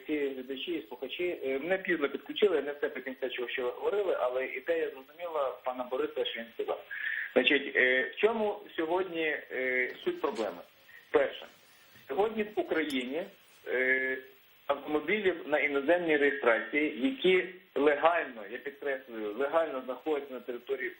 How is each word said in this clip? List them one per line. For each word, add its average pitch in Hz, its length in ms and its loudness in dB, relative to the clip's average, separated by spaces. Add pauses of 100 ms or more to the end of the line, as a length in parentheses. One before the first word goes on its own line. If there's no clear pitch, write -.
всі 147 240 -2
глядачі 131 440 -6
і 160 160 -6
слухачі. 156 580 -6
Е, 135 140 0
мене 175 180 0
пізно 170 320 0
підключили, 202 460 2
я 143 60 2
не 143 100 -4
все 143 180 -4
до 131 120 -10
кінця 127 280 -6
чого, 120 200 -6
що 131 140 -4
ви 123 60 0
говорили, 170 500 0
але 127 260 0
ідея 151 440 -2
зрозуміла 139 760 -6
пана 127 200 -4
Бориса, 127 420 -2
що - 140 -6
він 117 140 -8
сказав. - 300 -4 (500)
Значить, 131 420 4
е, 127 380 4
в - 20 -14
чому 214 460 2 (140)
сьогодні, 165 500 0 (260)
е, 127 380 0 (140)
суть - 180 -2
проблеми? 107 360 -2 (540)
Перше. - 340 2 (640)
Сьогодні 214 360 0
в 208 160 -6
Україні, 151 640 -2 (440)
е, 131 500 2 (500)
автомобілів 151 680 0 (100)
на 143 140 2
іноземній 147 580 4
реєстрації, 135 840 2
які 180 440 4 (300)
легально, 147 640 4 (100)
я 123 60 -8
підкреслюю, 127 840 -6
легально 143 460 0
знаходяться 139 480 -4
на 123 60 -8
території 123 600 -6